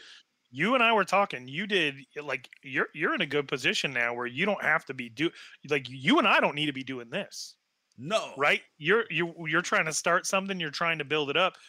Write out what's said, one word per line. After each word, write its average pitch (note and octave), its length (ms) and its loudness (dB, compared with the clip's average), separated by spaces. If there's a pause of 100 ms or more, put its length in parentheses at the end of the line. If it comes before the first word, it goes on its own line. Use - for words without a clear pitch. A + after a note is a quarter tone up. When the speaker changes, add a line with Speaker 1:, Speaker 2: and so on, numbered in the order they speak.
(500)
Speaker 1:
you E3 240 0
and B3+ 80 4
I A3+ 120 6
were G3 120 4
talking. F#3 420 0
You E3+ 200 -8
did, D#3+ 300 2 (180)
like, C3+ 340 -6 (140)
you're, C#3+ 320 -2
you're F#3 180 0
in C4 80 -2
a D#3 60 -2
good C#3+ 200 -2
position D3 460 -2
now A#2+ 220 0
where A#2+ 100 -4
you B2+ 200 -4
don't G3+ 180 0
have D#3 220 0
to C3 100 -10
be A#2+ 140 -8
do-, C#3+ 220 -2 (380)
like, C#3+ 200 0
you C3+ 280 2
and B3 100 4
I C4+ 120 6
don't F3 160 2
need D3+ 120 -2
to C#3+ 60 0
be C3 100 -8
doing B2 260 -10
this. - 460 -8 (420)
Speaker 2:
No. D3 400 -4
Speaker 1:
Right? D#3+ 240 4 (160)
You're, F#3 320 2
you, E3+ 240 -2 (140)
you're D#3+ 140 2
trying F#3 240 2
to D#3 80 -2
start F3 320 2
something. G3 340 -2
You're D#3+ 100 -4
trying E3 300 -2
to D3 60 -6
build D3 240 0
it C#3+ 80 0
up, F3+ 180 4 (140)